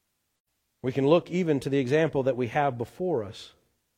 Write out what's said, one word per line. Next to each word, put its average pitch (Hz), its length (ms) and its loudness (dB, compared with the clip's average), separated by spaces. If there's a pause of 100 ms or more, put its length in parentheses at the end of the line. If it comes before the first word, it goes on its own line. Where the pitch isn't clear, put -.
(840)
We 127 100 -2
can 135 140 2
look 160 240 4
even 160 300 0
to 147 80 -6
the 139 100 2
example 139 460 0
that 127 120 0
we 123 120 -2
have 139 300 0
before 131 460 -4
us - 280 -16 (460)